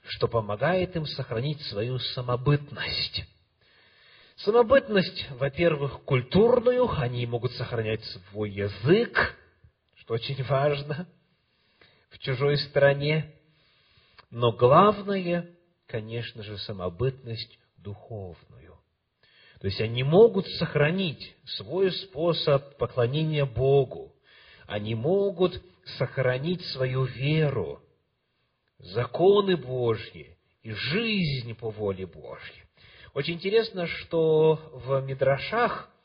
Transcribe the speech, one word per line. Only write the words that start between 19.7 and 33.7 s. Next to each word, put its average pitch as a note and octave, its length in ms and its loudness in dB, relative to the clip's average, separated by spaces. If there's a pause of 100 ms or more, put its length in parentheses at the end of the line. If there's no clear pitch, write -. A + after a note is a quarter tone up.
они A#2 220 -2
могут F#3+ 440 6
сохранить D#3+ 880 -2 (120)
свой F3 440 -2
способ D#3 840 -2
поклонения C#3+ 720 0
Богу, C3+ 680 2 (520)
они G#2 280 -4
могут F3+ 680 0 (360)
сохранить C3+ 680 -2
свою C3 380 -2
веру, B2 800 -2 (960)
законы F3 760 2
Божьи A#2+ 800 -4 (260)
и A2 100 -12
жизнь C#3+ 840 -2
по A2 160 -8
воле G2 360 -4
Божьей. - 580 -18 (500)
Очень D3 200 -4
интересно, G3 520 0